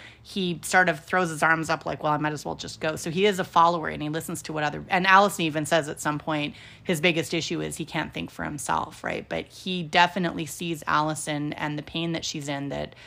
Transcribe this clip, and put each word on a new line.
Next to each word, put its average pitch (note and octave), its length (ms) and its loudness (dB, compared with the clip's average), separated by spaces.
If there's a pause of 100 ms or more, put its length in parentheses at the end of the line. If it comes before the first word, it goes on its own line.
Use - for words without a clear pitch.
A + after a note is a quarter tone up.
(240)
he F3 400 -4
sort F#3 240 4
of D#3+ 160 0
throws F#3 260 2
his D#3 140 -4
arms D#3+ 260 4
up D#3 160 -2
like, D3+ 180 -6
"Well, D3+ 100 2
I D3 40 2
might D3+ 140 0
as D3 140 -8
well E3 100 -4
just - 240 -10
go." D#3+ 160 -2
So D#3+ 160 -8
he F3+ 140 2
is G3+ 120 4
a F#3 60 0
follower E3+ 460 4
and D3+ 120 -6
he D3 60 -4
listens D#3+ 360 -4
to D#3+ 100 -8
what D3+ 100 -2
other, D3+ 240 -4
and F#3 180 2
Allison F#3+ 380 6
even D#3 220 0
says D3+ 240 2
at - 100 -8
some D3+ 180 0
point D3 380 -4 (280)
his E3+ 180 0
biggest D#3+ 320 2
issue E3 280 -2
is D#3 160 -6
he E3 80 -6
can't D3+ 280 -6
think E3+ 160 -8
for - 140 -10
himself, - 600 -4
right? - 240 -6
But E3 200 -6
he F#3 340 -6
definitely E3+ 640 2
sees E3 400 -6
Allison D3+ 680 0
and D3+ 220 -4
the D3 60 -6
pain E3+ 300 -4
that E3 120 -4
she's C#3+ 240 -6
in, C#3 220 -4
that D3 240 -6 (140)